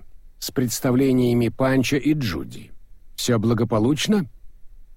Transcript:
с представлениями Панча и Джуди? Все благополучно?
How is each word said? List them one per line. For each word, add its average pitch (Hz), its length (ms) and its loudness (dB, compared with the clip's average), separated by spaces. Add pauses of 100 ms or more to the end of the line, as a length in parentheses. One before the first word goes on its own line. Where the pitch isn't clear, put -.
(400)
с - 100 -8
представлениями 123 1000 2
Панча 131 480 2
и 143 160 2
Джуди? 80 580 -4 (460)
Все 120 220 2
благополучно? 117 880 2 (720)